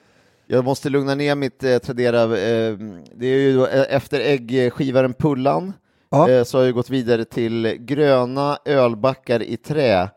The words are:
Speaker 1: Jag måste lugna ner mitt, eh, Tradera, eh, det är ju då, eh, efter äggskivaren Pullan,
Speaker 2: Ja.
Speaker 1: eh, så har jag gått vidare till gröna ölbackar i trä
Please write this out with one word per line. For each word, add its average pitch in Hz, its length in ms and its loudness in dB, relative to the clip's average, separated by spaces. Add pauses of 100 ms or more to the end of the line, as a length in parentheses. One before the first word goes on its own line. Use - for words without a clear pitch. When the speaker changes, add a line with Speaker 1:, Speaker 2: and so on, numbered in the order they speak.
(480)
Speaker 1:
Jag 123 180 0
måste 139 240 -4
lugna 139 260 0
ner 143 200 -2
mitt, 139 280 -6
eh, 127 140 2
Tradera, 120 460 0
eh, 113 540 -2 (380)
det 120 120 -6
är 135 120 2
ju 135 180 4
då, 127 100 4
eh, 135 180 2 (100)
efter 139 240 -2
äggskivaren 127 960 0
Pullan, 147 600 -2 (360)
Speaker 2:
Ja. 139 200 4
Speaker 1:
eh, 127 140 6
så 135 140 -4
har 131 80 4
jag 127 80 0
gått 120 160 -4
vidare 117 360 0
till 113 540 -4
gröna 135 840 0
ölbackar 123 800 0
i 113 140 -8
trä 113 600 0